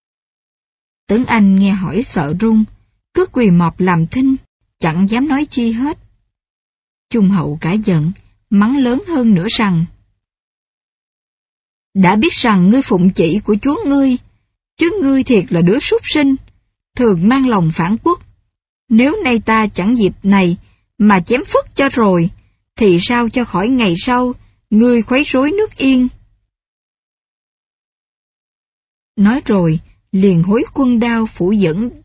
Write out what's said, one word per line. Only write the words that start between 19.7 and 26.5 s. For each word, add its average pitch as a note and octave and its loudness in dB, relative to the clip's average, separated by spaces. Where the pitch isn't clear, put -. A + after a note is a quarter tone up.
dịp F#3+ 0
này F#3+ 2
mà G3+ 4
chém A#3 -2
phức C#5 -2
cho C#4 0
rồi, F#3+ 0
thì F#3 2
sao A#3+ -2
cho A#3+ -4
khỏi F#3 -4
ngày A#3+ 0
sau B3 -2
ngươi A#3 4
khuấy B3+ 0
rối C#4+ -2
nước G#4+ -4
Yên?" C4 0